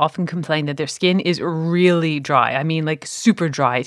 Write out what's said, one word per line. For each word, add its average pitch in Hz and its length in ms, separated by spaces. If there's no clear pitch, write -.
often 156 240
complain 156 400
that 147 100
their 151 100
skin 185 360
is 175 180
really 165 800
dry. 127 360
I 139 80
mean, 160 200
like, 156 240
super 202 400
dry, 127 400